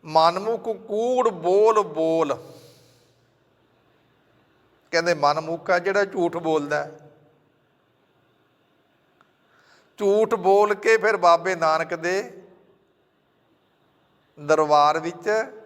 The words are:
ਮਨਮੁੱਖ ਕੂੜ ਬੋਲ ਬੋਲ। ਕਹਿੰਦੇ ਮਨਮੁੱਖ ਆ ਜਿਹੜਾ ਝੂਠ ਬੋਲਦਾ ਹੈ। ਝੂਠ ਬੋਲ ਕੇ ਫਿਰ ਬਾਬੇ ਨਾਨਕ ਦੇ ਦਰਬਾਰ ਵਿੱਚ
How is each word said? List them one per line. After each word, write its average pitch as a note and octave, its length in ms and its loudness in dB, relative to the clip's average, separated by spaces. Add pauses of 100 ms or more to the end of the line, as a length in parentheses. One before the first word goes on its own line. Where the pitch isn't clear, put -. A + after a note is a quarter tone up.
ਮਨਮੁੱਖ E3+ 580 0
ਕੂੜ A#3 640 -2
ਬੋਲ G3+ 520 2
ਬੋਲ। D#3+ 720 -2 (2500)
ਕਹਿੰਦੇ E3+ 220 0
ਮਨਮੁੱਖ D#3 560 -2
ਆ F3+ 100 2
ਜਿਹੜਾ G3 260 -2
ਝੂਠ E3+ 320 -4
ਬੋਲਦਾ D3+ 460 -4
ਹੈ। - 280 -18 (2750)
ਝੂਠ G#3+ 360 2
ਬੋਲ G3+ 400 4
ਕੇ A3 240 2
ਫਿਰ G#3 200 0
ਬਾਬੇ E3+ 380 2
ਨਾਨਕ D#3+ 380 -2
ਦੇ F3+ 500 -6 (2000)
ਦਰਬਾਰ D3+ 600 2
ਵਿੱਚ F3 520 -6 (140)